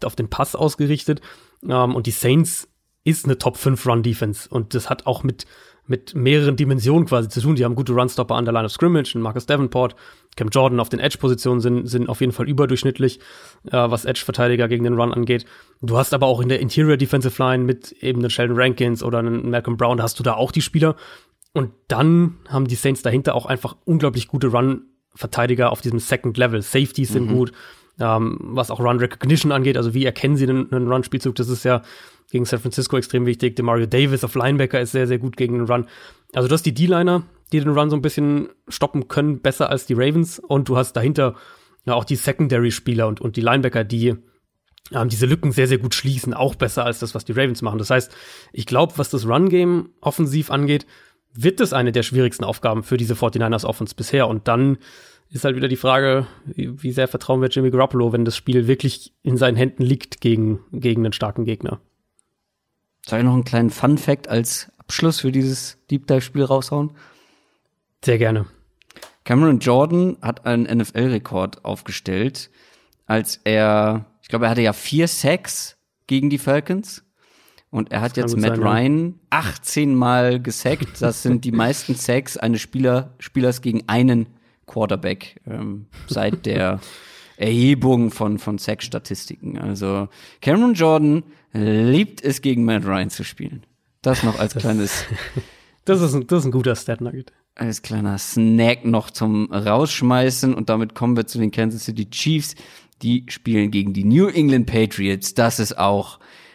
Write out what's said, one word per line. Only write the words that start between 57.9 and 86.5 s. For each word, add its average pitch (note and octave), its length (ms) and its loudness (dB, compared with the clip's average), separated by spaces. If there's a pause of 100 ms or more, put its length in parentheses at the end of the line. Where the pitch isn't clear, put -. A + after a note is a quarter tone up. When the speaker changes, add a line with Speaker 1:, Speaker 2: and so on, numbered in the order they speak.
Speaker 1:
wenn A#2 120 2
das A#2 100 -2
Spiel B2 320 0
wirklich - 540 -2
in B2+ 160 0
seinen B2 180 2
Händen C3 280 0
liegt - 380 -2
gegen, A2 380 2 (120)
gegen A#2 340 0
einen G#2 80 -2
starken A2 320 -4
Gegner. - 340 -6 (1300)
Speaker 2:
Soll A2+ 140 -2
ich B2 60 2
noch B2+ 80 4
einen B2+ 120 2
kleinen A#2 240 2
Fun-Fact C#3+ 580 0
als - 520 -4
Abschluss - 420 0
für C3 100 0
dieses C3 460 -2 (140)
Deep-Dive-Spiel C#3 520 0
raushauen? C3+ 480 0 (1120)
Speaker 1:
Sehr A#2+ 140 2
gerne. A2 280 0 (800)
Speaker 2:
Cameron C3+ 360 4
Jordan D#3+ 640 2
hat - 240 -6
einen A#2+ 200 0
N-F-L-Rekord A2+ 1000 -2
aufgestellt, G2+ 840 -6 (560)
als A2 380 -2
er, G#2+ 640 2 (180)
ich - 60 -20
glaube, A#2 160 0
er A2+ 60 4
hatte A#2+ 100 2
ja G#2+ 120 2
vier E3 340 -2
Sacks - 720 -4 (300)
gegen C3+ 240 2
die C#3+ 80 0
Falcons. D3 640 -2 (680)
Und - 200 -4
er G#2+ 100 -2
hat B2 100 -2
Speaker 1:
Das - 40 -8
kann B2 80 0
Speaker 2:
jetzt A#2 120 -2
Speaker 1:
gut G#2+ 60 0
Speaker 2:
Matt A2+ 140 2
Speaker 1:
sein, A2+ 100 -2
ja. G2+ 60 2
Speaker 2:
Ryan D3 480 0 (100)
achtzehn C#3+ 640 -2
Mal B2 460 2
gesackt. - 600 -4
Das A#2+ 200 0
sind B2 240 0
die A#2+ 60 -4
Speaker 1:
<laughs> - 0 -
Speaker 2:
meisten A#2 420 0
Sacks B2+ 420 -2
eines A2+ 260 -2
Spieler, C3 580 0
Spielers B2 420 0
gegen A#2 260 -2
einen A#2 400 4 (380)
Quarterback, G2 840 -4
ähm, G#2+ 380 -10 (220)
seit G#2 400 -4
der G2 320 -2 (300)